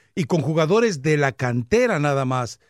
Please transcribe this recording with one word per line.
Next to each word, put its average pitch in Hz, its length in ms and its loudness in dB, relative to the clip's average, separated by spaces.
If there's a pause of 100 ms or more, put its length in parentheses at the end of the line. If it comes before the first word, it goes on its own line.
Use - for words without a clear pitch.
(140)
y - 100 -2
con 170 160 0
jugadores 160 640 0
de 151 140 2
la 139 160 2
cantera 151 680 0
nada 139 260 0
más. 127 460 -4